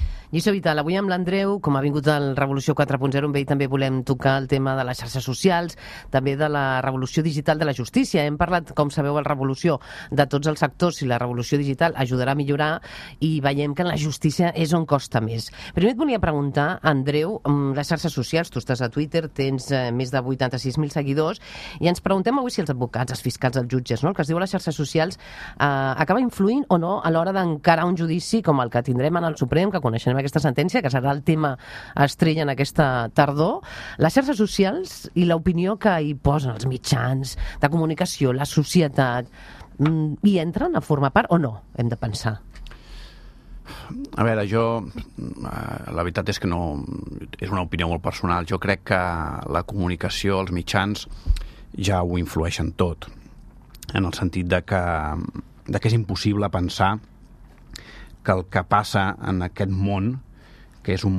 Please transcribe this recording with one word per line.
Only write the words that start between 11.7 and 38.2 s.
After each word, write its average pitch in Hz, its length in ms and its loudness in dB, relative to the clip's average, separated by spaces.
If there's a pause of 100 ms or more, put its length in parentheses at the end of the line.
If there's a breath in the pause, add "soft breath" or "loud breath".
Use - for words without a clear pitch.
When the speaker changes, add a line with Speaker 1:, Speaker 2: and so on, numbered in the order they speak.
Speaker 1:
ajudarà 127 340 0
a 139 60 2
millorar, 147 440 0 (380 loud breath)
i 156 220 2
veiem 143 340 0
que 175 80 0
en 180 60 2
la 156 80 -2
justícia 156 580 2
és 160 180 0
on 165 140 2
costa 131 340 0
més. 110 300 -4 (240 loud breath)
Primer 190 200 4
et 220 40 -4
volia 262 220 2
preguntar, 147 600 0
Andreu, 147 640 0
mm, 143 300 2
les 139 140 -2
xarxes 165 240 0
socials, 160 380 -2
tu 123 100 -4
estàs 123 220 -2
a 123 60 0
Twitter, 156 420 -2
tens, 135 420 -2
eh, 127 180 0
més 127 220 -2
de 135 80 2
vuitanta-sis 127 580 -2
mil 151 140 -2
seguidors, 151 480 0 (400 loud breath)
i 165 80 4
ens 180 120 2
preguntem 196 380 2
avui 247 140 -2
si - 80 -2
els 147 100 -2
advocats, 123 400 -2
els 123 100 -6
fiscals, 127 360 -2
els 127 100 2
jutges, 123 380 0
no? 165 60 4
El 202 40 -4
que 175 80 0
es 139 60 -2
diu 160 80 0
a 175 60 0
les 190 100 -2
xarxes 175 240 -2
socials, 160 420 0 (400 loud breath)
eh, - 60 2 (340)
acaba 185 220 2
influint 240 480 2
o 180 100 4
no 175 240 0
a 165 80 0
l'hora 165 220 2
d'encarar 165 520 2
un 175 120 2
judici 170 460 0
com 147 180 4
el 120 100 -2
que 120 140 2
tindrem 139 320 0
en 170 80 0
el 160 120 -2
Suprem, 160 360 2
que 185 80 -2
coneixerem 123 400 0
aquesta 139 180 0
sentència, 151 440 2
que 135 80 -2
serà 131 220 0
el 143 100 -2
tema 156 340 0 (400 loud breath)
estrella 156 460 4
en 143 80 0
aquesta 131 640 0
tardor. 151 480 2 (340 loud breath)
Les 156 160 4
xarxes 269 240 2
socials 208 800 -2
i 180 100 4
l'opinió 170 540 2
que 185 240 2
hi 151 100 -2
posen 143 380 0
els 110 160 -4
mitjans 127 720 0 (200 loud breath)
de 143 120 4
comunicació, 160 640 0